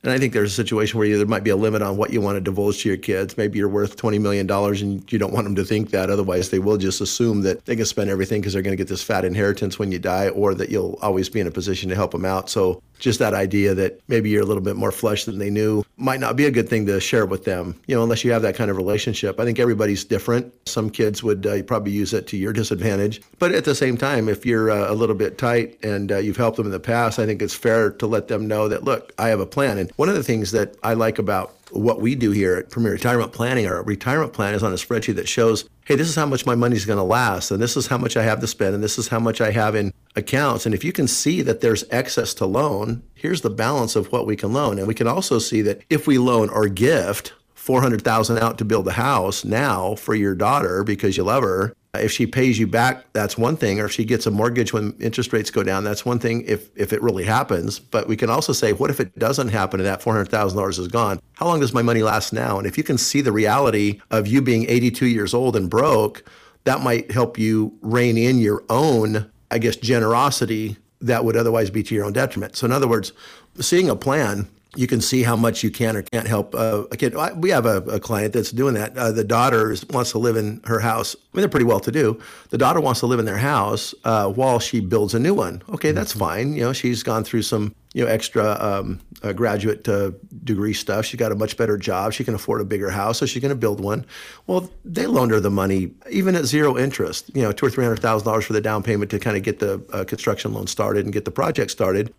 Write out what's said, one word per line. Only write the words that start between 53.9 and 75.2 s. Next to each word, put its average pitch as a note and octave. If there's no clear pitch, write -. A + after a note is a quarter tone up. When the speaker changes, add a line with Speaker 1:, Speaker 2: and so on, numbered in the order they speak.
Speaker 1:
she A2+
gets A2
a A2
mortgage A2+
when G#2+
interest A#2
rates G#2+
go G#2+
down, F#2+
that's G#2
one A#2+
thing A#2
if, G#2
if G#2
it G#2+
really F#2+
happens. G#2+
But -
we G#2+
can A2+
also C3+
say, G#2+
"What C3
if C#3
it G2
doesn't B2
happen F#2+
and F#2+
that F#2+
four A#2
hundred G2+
thousand G2+
dollars G2
is F2+
gone? G#2
How D#3+
long E3+
does B2+
my B2
money A#2
last G#2+
now?" A#2
And G2+
if -
you D3
can C3+
see -
the B2+
reality G#2+
of G#2+
you C3
being A#2
eighty-two A#2+
years G#2+
old B2
and F#2+
broke, A2
that C3
might A#2+
help A#2+
you A2
rein A#2
in B2
your G#2
own, A2+
I A#2
guess, A2+
generosity A2+
that A#2+
would A2+
otherwise A2+
be G#2+
to A2
your G2+
own G#2
detriment. A2
So -
in A#2
other C3+
words, A2+
seeing F3
a A2+
plan, G#2
you B2+
can B2
see B2+